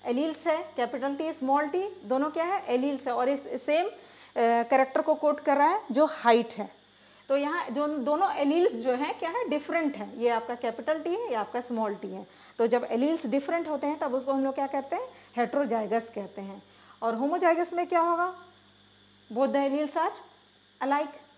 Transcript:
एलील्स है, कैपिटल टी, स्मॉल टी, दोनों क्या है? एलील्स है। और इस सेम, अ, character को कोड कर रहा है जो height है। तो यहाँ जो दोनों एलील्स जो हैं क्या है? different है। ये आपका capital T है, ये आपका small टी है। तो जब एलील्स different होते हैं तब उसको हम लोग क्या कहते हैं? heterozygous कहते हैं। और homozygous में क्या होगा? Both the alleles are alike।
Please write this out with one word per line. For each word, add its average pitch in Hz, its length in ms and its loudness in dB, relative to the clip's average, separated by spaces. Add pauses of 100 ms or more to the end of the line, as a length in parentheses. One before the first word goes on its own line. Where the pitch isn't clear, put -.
एलील्स 294 420 -2
है, 320 300 0
कैपिटल 262 400 -2
टी, 311 160 -2
स्मॉल 277 340 2
टी, 381 380 -4
दोनों 269 260 0
क्या 330 140 -2
है? 370 220 -2
एलील्स 269 400 0
है। 247 80 -2
और 247 140 2
इस 277 380 -4
सेम, 320 200 2
अ, 466 60 -6 (680)
character 262 380 4
को 311 140 2
कोड 294 260 0
कर 285 160 2
रहा 285 120 6
है 415 140 2 (100)
जो 294 140 6
height 233 460 4
है। - 280 -10 (480)
तो 277 80 2
यहाँ 294 340 -2
जो 285 160 0
दोनों 302 460 0
एलील्स 311 400 4
जो 240 200 -2
हैं 294 260 -2
क्या 330 120 -4
है? 440 180 -2
different 302 480 -2
है। 208 240 -10
ये 240 80 4
आपका 233 260 0
capital 247 460 -2
T 339 100 -4
है, 440 180 -4
ये 262 60 -2
आपका 220 260 -2
small 220 340 -2
टी 196 140 -10
है। 190 180 -10 (320)
तो 233 80 4
जब 240 240 2
एलील्स 285 360 0
different 311 420 0
होते 294 180 -2
हैं 302 120 -2
तब 277 160 -2
उसको 262 180 -2
हम 269 120 2
लोग 269 100 -2
क्या 277 120 -2
कहते 277 300 -4
हैं? 494 120 -6 (280)
heterozygous 226 760 0
कहते 202 260 -10
हैं। 196 220 -12 (400)
और 226 120 0
homozygous 339 580 2
में 349 140 0
क्या 339 140 2
होगा? 349 360 0 (960)
Both 254 200 2
the 277 180 2
alleles 294 260 -2
are 349 160 0 (760)
alike। 285 280 -2 (220)